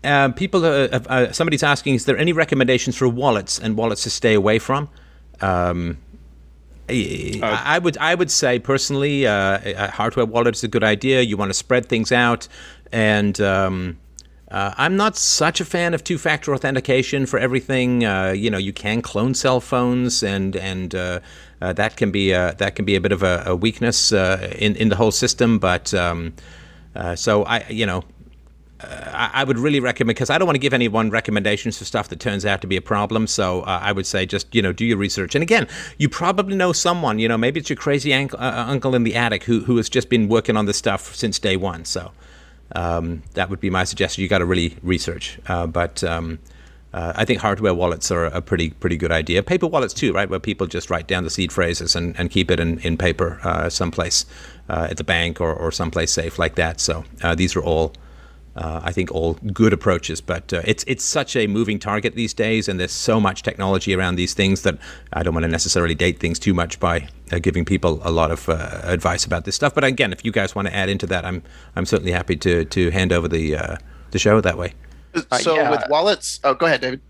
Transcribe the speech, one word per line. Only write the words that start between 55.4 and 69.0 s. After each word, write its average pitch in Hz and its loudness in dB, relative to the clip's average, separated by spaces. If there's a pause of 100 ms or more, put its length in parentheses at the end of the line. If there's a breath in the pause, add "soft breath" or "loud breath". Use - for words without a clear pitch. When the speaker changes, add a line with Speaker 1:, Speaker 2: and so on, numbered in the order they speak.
Speaker 1:
or 82 -2
someplace 82 -2
safe 82 -4
like 82 0
that. 82 -2
So, 80 -2 (180)
uh, 85 2
these 90 0
are 82 0
all, 80 0 (640 soft breath)
uh, 80 -8
I 85 -4
think, 90 -4
all 82 0 (180)
good 107 4
approaches, 85 -2
but, 85 -6
uh, 87 -2
it's, - 0
it's - -4
such - -2
a 110 2
moving 104 -2
target 107 -4
these 117 -4
days, 110 0
and 92 -2
there's 90 -2
so 113 2
much 95 0
technology 95 0
around 90 0
these 87 -2
things 98 2
that 87 0 (360 loud breath)
I 82 -2
don't 85 0
wanna 82 0
necessarily 82 0
date 82 0
things 85 -4
too 101 2
much 85 -2
by 85 0 (240)
uh, 87 0
giving 85 0
people 82 0
a 87 -2
lot 82 2
of, - -4
uh, 80 -4
advice 87 0